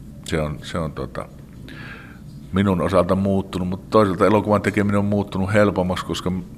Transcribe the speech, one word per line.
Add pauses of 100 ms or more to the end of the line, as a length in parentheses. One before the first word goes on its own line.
(240)
Se
on,
se
on
tota, (1200)
minun
osalta
muuttunut,
mutta
toisaalta
elokuvan
tekeminen
on
muuttunut
helpommaksi,
koska (260)